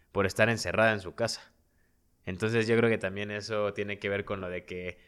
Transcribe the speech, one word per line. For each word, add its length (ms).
por 140
estar 220
encerrada 440
en 80
su 140
casa. 260
Entonces, 400
yo 100
creo 140
que 80
también 320
eso 420
tiene 260
que 120
ver 160
con 160
lo 80
de 160
que, 420